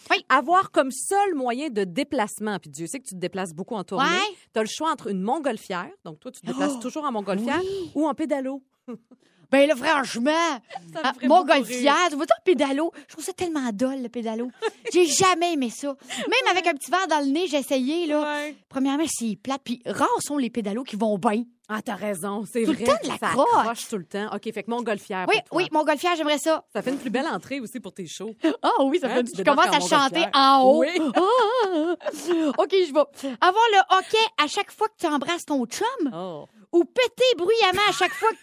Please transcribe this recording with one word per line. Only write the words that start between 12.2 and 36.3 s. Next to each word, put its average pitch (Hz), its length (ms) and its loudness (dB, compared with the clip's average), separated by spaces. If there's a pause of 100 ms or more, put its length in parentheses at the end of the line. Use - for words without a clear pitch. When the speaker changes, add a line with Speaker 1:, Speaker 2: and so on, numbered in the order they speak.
Speaker 1:
toi, - 200 4
pédalo, 294 480 2 (120)
je - 60 -20
trouve 311 140 -14
ça 381 80 -8
tellement 311 400 -4
dole, 262 280 -2
le 233 60 -6
pédalo. 226 420 -6 (220)
Speaker 2:
<laughs> - 220 -10
Speaker 1:
J'ai 349 140 6
jamais 349 480 2
aimé 262 140 0
ça. 277 240 -6 (260)
Même 494 320 0
avec 359 160 0
un 339 60 4
petit - 160 -10
verre 370 200 2
dans 311 100 2
le 285 100 0
nez, 330 180 0
j'ai 294 100 0
essayé, 285 500 0
là. 302 140 0
Speaker 2:
Ouais. 294 340 -6 (140)
Speaker 1:
Premièrement, 269 400 0
c'est 220 340 -4
plate, 269 220 -4
puis 247 200 -6
rares 285 220 0 (140)
sont 294 160 -4
les 247 120 0
pédalos 214 360 -4
qui 226 100 -10
vont 214 220 0
bien. 214 260 0 (240)
Speaker 2:
Ah, 214 140 -6
t'as 240 140 -8
raison, 202 540 -6
c'est 226 140 -2
Speaker 1:
Tout 262 80 2
le 262 60 -2
Speaker 2:
vrai. 466 80 -6
Speaker 1:
temps 571 180 2
de 311 60 -6
la - 80 -6
Speaker 2:
Ça 220 120 -4
Speaker 1:
crotte. 269 180 2 (100)
Speaker 2:
accroche 226 320 -2
tout 214 80 -6
le 170 80 -10
temps. 208 280 -6
OK, 202 100 -8 (100)
fait 202 100 -8
que - 80 -10
montgolfière 208 580 -4
Speaker 1:
Oui, 415 100 4
Speaker 2:
pour - 100 -8
toi. 294 80 -4
Speaker 1:
oui, 359 160 0
montgolfière, 311 420 2
j'aimerais 302 220 0
ça. 320 360 0
Speaker 2:
Ça 202 80 -4
fait 233 100 -4
une 277 60 -4
plus 262 120 -8
belle 262 180 -2
entrée 262 320 -6
aussi 226 220 -12
pour 185 120 -16
tes 180 140 -12
shows. 214 260 -12 (100)
Speaker 1:
<laughs> 320 200 0
Ah 294 60 2 (140)
oui, 269 160 2
ça 277 80 -2
Speaker 2:
Hein, 220 80 -2
Speaker 1:
fait, 247 100 2
Speaker 2:
tu - 80 -8
Speaker 1:
je - 40 -10
Speaker 2:
débarques 285 320 4
Speaker 1:
commence 349 60 4 (160)
à 320 40 6
Speaker 2:
en 285 80 4
Speaker 1:
chanter 269 160 0
Speaker 2:
montgolfière. 330 140 0
Speaker 1:
en 269 300 6
haut. 269 160 8
Speaker 2:
Oui. 320 80 4 (280)
Speaker 1:
Ah, 370 40 4
ah, 403 800 2
ah. 320 580 -2
OK, 330 140 0
je 359 220 2
vais. 277 480 0
Avoir 370 220 4 (100)
le 381 240 6
hoquet 440 280 2 (160)
à 302 60 2
chaque 403 240 -6
fois 427 160 -2
que - 100 -20
tu 349 100 -2
embrasses 302 380 -2
ton 269 200 -2
chum 415 480 -4
Speaker 2:
Oh. 165 320 -10 (280)